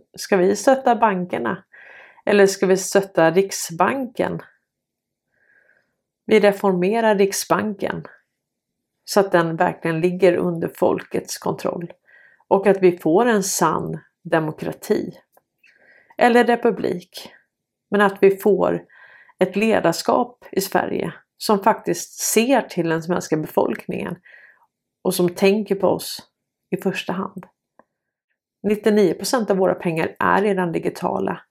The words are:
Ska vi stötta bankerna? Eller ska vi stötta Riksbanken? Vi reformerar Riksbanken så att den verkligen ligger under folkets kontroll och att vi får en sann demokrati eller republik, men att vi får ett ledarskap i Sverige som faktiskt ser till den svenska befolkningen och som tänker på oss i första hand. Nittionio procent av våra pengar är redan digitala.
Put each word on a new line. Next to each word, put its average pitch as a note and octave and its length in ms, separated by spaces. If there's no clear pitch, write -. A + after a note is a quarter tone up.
Ska - 180
vi F#3+ 200
stötta C4 400
bankerna? F#3 680
Eller G3+ 220
ska G3 200
vi F#3 100
stötta F#3 540
Riksbanken? F#3+ 1120
Vi A3 140
reformerar G3+ 760
Riksbanken G3 880
så - 160
att G3 120
den E3 240
verkligen E3 440
ligger F3+ 360
under E3+ 320
folkets - 680
kontroll - 540
och G3 180
att F#3+ 160
vi F3 160
får F#3+ 280
en G#3+ 160
sann E3 580
demokrati D#3+ 960
eller A#3+ 260
republik, A3 880
men G3+ 100
att G3+ 200
vi G3 160
får F3 480
ett F#3 180
ledarskap G#3+ 960
i - 80
Sverige - 540
som G#3 240
faktiskt - 580
ser A#3 420
till E3 260
den D#3+ 140
svenska F3 340
befolkningen - 800
och F#3 120
som F3+ 140
tänker G3 460
på F#3+ 140
oss - 300
i F#3+ 60
första F#3 360
hand. F#3 340
Nittionio G#3 520
procent G#3 360
av G3 60
våra F3+ 180
pengar E3 440
är F#3 240
redan F#3 300
digitala. F3+ 680